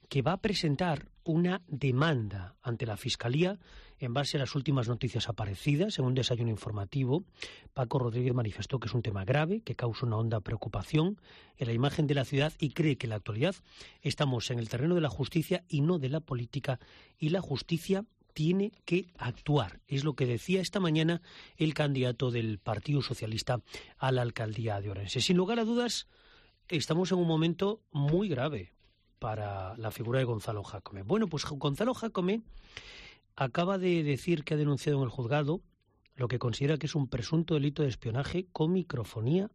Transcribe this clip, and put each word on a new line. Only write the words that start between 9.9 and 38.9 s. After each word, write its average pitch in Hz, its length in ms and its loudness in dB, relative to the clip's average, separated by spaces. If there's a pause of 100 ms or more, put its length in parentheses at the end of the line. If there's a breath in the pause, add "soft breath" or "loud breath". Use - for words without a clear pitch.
una 110 120 2
honda 113 240 0
preocupación 151 800 0 (340 loud breath)
en - 120 -4
la 117 60 0
imagen 143 320 2
de 139 100 2
la 135 100 0
ciudad 139 340 0
y 143 120 0
cree 151 260 2
que - 80 -6
en 110 60 -4
la 107 40 -2
actualidad 113 400 -2 (460 loud breath)
estamos 135 500 0
en 120 80 -2
el 113 100 -4
terreno 151 260 0
de 170 60 2
la 147 80 2
justicia 160 600 0
y 143 120 2
no 170 180 4
de 131 100 -2
la 156 100 -2
política, 127 600 -4 (380 loud breath)
y 156 120 0
la 180 120 2
justicia 170 640 -2 (280)
tiene 185 380 2 (140)
que 180 220 0 (100)
actuar. 120 680 0
Es 139 160 -2
lo 151 120 0
que 135 100 0
decía 123 340 0
esta 180 200 -2
mañana 165 420 2 (340 loud breath)
el 156 180 0
candidato 131 560 0
del 113 300 -2
Partido 123 420 0
Socialista 110 600 -2 (360 loud breath)
a 131 140 0
la 127 100 4
alcaldía 110 600 -2
de 101 80 -6
Orense. 98 320 -4
Sin 180 160 4
lugar 196 220 2
a 226 60 2
dudas, 240 420 -2 (600 soft breath)
estamos 165 440 0
en 185 80 4
un 170 80 2
momento 170 540 2 (100)
muy 156 360 2
grave 131 460 -4 (460)
para 101 580 -4
la 113 140 -6
figura 120 280 -2
de 131 60 2
Gonzalo 107 380 -4
Jácome. 104 400 -12
Bueno, 190 260 2
pues 151 160 -2
Gonzalo 151 480 0
Jácome 196 480 0 (960 loud breath)
acaba 170 400 0
de 180 260 4
decir 147 400 2
que 156 120 -2
ha - 20 4
denunciado 147 400 2
en 135 80 2
el 117 40 -2
juzgado 143 520 0 (540)
lo 123 120 -2
que 120 120 0
considera 139 380 2
que 143 100 -4
es - 80 -4
un 139 120 2
presunto 160 460 0
delito 147 300 2
de 139 60 2
espionaje 139 640 -2
con 160 220 2
microfonía 156 800 0